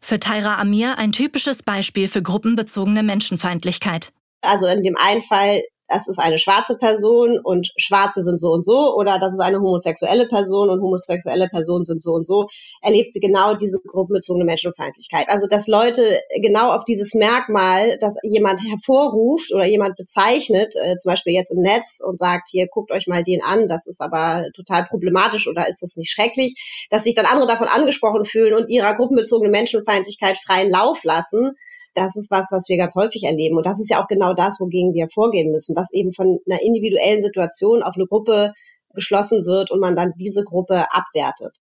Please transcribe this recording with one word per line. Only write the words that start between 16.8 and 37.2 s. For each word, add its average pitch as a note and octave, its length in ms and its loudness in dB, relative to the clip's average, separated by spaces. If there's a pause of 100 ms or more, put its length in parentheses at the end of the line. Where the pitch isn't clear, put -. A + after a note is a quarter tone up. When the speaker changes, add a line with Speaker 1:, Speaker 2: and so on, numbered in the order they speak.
Speaker 2:
dieses G3+ 280 -4
Merkmal, G#3+ 840 2
das G#3 240 -2
jemand G#3 440 2
hervorruft C4 840 2
oder F#3+ 140 2
jemand G3+ 300 2
bezeichnet, G#3+ 840 2
äh, F3+ 140 0
zum F3+ 160 -2
Beispiel F3 220 0
jetzt F#3 180 0
im F3+ 80 0
Netz G#3 420 0
und F3+ 160 -6
sagt, F3+ 320 -2
"Hier, F3+ 160 0
guckt G3+ 240 -6
euch F#3+ 160 -4
mal F3 160 0
den F3+ 200 0
an, G3+ 260 2
das E3 180 -4
ist - 140 -14
aber E3 460 -2 (100)
total F3+ 300 -2
problematisch F#3+ 600 0
oder E3 220 -2
ist - 140 -8
das F#3 140 -14
nicht E3 140 -10
schrecklich", B3 440 -2 (340)
dass A3 160 0
sich A#3 100 0
dann G#3+ 120 2
andere C4 200 4
davon A3+ 220 0
angesprochen A3+ 560 0
fühlen A3 300 2
und A3+ 160 0
ihrer A3 240 2
gruppenbezogenen A#3 580 2
Menschenfeindlichkeit G#3 840 0
freien F#3+ 320 0
Lauf A3 340 2
lassen. F#3 480 0 (420)
Das F#3 220 -2
ist G#3 140 -10
was, F#3+ 200 0
was F#3 180 -4
wir F#3 80 0
ganz F3 200 0
häufig A3 280 -2
erleben. D#3+ 320 0
Und D#3+ 100 0
das G3+ 140 -4
ist G#3+ 80 -6
ja F#3+ 140 0
auch G3+ 60 -6
genau F#3+ 260 0
das, F#3 260 -2
wogegen F3+ 340 -2
wir E3 140 -2
vorgehen F3 440 0
müssen, D#3 220 -4
dass F3+ 180 -6
eben F#3 200 -2
von F#3 360 2
einer F#3 120 -2
individuellen G#3+ 600 2